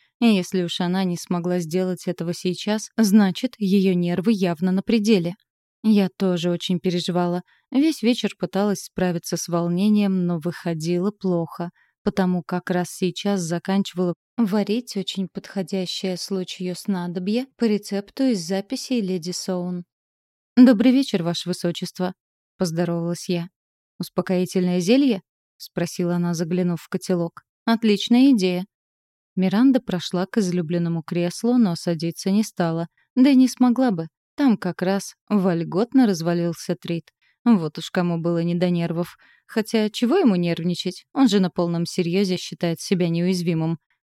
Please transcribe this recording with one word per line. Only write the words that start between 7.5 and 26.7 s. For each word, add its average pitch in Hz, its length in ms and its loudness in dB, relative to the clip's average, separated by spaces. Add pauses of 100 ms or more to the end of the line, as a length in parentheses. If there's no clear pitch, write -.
Весь 294 320 2
вечер 233 360 0
пыталась 196 460 -2
справиться 180 520 -4
с - 120 -8
волнением, 185 760 2
но 175 120 -2
выходило 175 720 -4
плохо, 175 600 -4 (320)
потому 180 400 0
как - 280 -6
раз 180 200 -2
сейчас 190 500 -4
заканчивала 175 760 -2 (220)
варить 214 600 -2
очень 190 360 -6
подходящее 185 840 -6
случаю 180 580 -6
снадобье 185 720 -4 (100)
по 240 80 -2
рецепту 208 600 -2
из 226 160 2
записей 196 600 -4
леди 180 300 -4
Соун. 180 540 -6 (720)
"Добрый 247 360 8
вечер, 240 300 0
Ваше 170 260 -4
Высочество", — 180 680 -4 (440)
поздоровалась 170 720 -2
я. 175 200 -2 (520)
"Успокоительное 180 800 0
зелье?" — 233 400 2 (380)
спросила 175 580 -4
она, 175 160 0
заглянув 175 480 -2